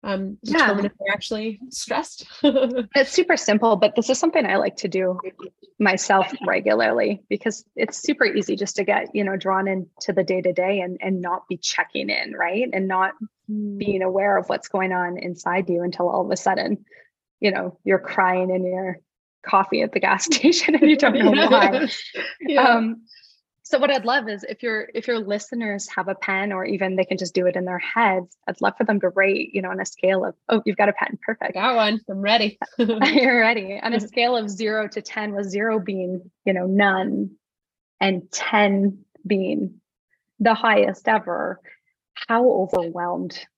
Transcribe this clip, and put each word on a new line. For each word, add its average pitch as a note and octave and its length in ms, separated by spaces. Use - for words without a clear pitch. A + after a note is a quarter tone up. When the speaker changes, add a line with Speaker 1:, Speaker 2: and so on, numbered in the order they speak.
Speaker 1:
um, G3 400
Speaker 2:
Yeah. C#4+ 240
Speaker 1:
determine G3+ 200
if G3+ 120
they're G3 160
actually G#3+ 540
stressed? - 640
<laughs> - 80
Speaker 2:
It's C4 720
super F4 240
simple, G#3+ 400
but G#3 180
this - 160
is C4 80
something E4 260
I F#3+ 120
like - 220
to G3 100
do F#3 320
myself F#3+ 480
regularly A2 840
because - 360
it's - 260
super C#4+ 220
easy G#3+ 320
just G3 200
to G3+ 80
get, G3+ 300
you G#3 80
know, F#3+ 140
drawn F#3+ 320
into F#3+ 440
the F3+ 120
day-to-day F#3 560
and, F3+ 200
and F#3 220
not F3+ 260
be F3+ 80
checking - 540
in, - 220
right? G3 400
And F#3+ 160
not F#3+ 240
Speaker 1:
Mm. G#3 280
Speaker 2:
being G3 240
aware G3 340
of F#3 120
what's - 200
going F#3 240
on F3+ 260
inside F3+ 500
you F3 140
until F3 260
all F3+ 160
of - 60
a F#3 60
sudden, F#3+ 480
you G#3 100
know, F3+ 340
you're F#3+ 140
crying F#3 520
in F#3 140
your F#3 340
coffee - 380
at - 100
the G3 80
gas F#3+ 240
<laughs> E4 80
station D#4+ 440
and D#4 120
you D4+ 80
don't B3+ 220
know G#3+ 140
why. B3 560
Speaker 1:
<laughs> - 240
Yeah. C#4+ 220
Speaker 2:
Um, A3+ 400
so - 160
what C#4 120
I'd C4 140
love A#3+ 240
is G3+ 160
if - 200
your, A3 300
if A#3 140
your A#3+ 120
listeners G#3 720
have F#3 140
a G3 80
pen G3 360
or F#3 120
even F#3+ 320
they F#3+ 80
can F#3 140
just F3+ 160
do F3+ 120
it F3+ 100
in F3+ 80
their F3+ 140
heads, F#3+ 580
I'd - 120
love G3+ 160
for - 80
them G#3+ 160
to F#3+ 100
rate, G3 440
you G3 80
know, F#3 80
on F#3+ 100
a F#3+ 60
scale F#3 380
of, F#3+ 100
oh, A3 180
you've G3+ 100
got G3+ 120
a G3+ 40
pen. - 320
Perfect. - 300
Speaker 1:
Got A#3 220
one. G#3+ 320
I'm G3 120
ready. G#3 460
<laughs> - 60
Speaker 2:
<laughs> - 60
You're B3 640
ready. G#3+ 420
On A3+ 120
a G#3+ 60
Speaker 1:
<laughs> G#3+ 80
Speaker 2:
scale A#3+ 280
of G#3+ 140
zero G#3+ 380
to G#3 140
ten, G#3+ 320
with G3+ 140
zero G#3+ 320
being, F#3 500
you G3 80
know, F3+ 140
none G3 640
and F#3 320
ten G3 680
being F#3+ 480
the A3 140
highest G#3 540
ever, F#3 520
how A#3 220
overwhelmed F3+ 880